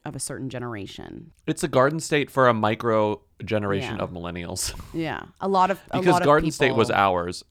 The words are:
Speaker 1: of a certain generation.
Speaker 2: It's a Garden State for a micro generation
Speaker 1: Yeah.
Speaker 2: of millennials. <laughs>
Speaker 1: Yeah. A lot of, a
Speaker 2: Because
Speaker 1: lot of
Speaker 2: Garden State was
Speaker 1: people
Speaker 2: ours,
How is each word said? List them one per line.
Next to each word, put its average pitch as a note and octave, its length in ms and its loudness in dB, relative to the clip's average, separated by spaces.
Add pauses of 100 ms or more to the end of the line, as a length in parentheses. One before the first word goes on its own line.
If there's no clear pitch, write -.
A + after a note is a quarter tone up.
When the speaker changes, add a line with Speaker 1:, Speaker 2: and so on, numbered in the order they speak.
Speaker 1:
of C#3+ 140 -10
a - 20 -10
certain C3 300 -8
generation. A#2+ 840 -12 (160)
Speaker 2:
It's D#3 160 -2
a E3 60 -2
Garden C#3 320 2
State D3 280 0
for C3 200 6
a A#2 40 6
micro A2 680 0 (240)
generation G2+ 500 -2
Speaker 1:
Yeah. G2 80 -6
Speaker 2:
of F#2+ 80 -8
millennials. F2 760 -8
<laughs> - 80 -18
Speaker 1:
Yeah. D#3+ 300 -6 (160)
A F#3 80 -4
lot F#3+ 240 4
of, F#3+ 80 -2 (120)
a F3+ 80 -2
Speaker 2:
Because F#3 120 4
Speaker 1:
lot F3 100 4
of F3 40 -2
Speaker 2:
Garden D#3 260 4
State C3+ 240 2
was A2+ 140 4
Speaker 1:
people G2 120 2
Speaker 2:
ours, F2+ 500 0